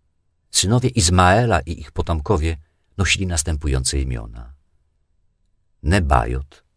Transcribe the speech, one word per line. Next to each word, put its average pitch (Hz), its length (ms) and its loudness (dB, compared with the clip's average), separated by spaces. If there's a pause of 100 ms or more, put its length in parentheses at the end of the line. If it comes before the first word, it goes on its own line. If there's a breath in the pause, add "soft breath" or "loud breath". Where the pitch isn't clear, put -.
(520)
Synowie 120 380 2
Izmaela 92 720 4
i 78 200 -8
ich - 120 -16
potomkowie 80 680 -2 (400)
nosili 95 300 0
następujące 73 720 -2
imiona. 58 540 -8 (1300)
Nebajot, 67 800 0 (140)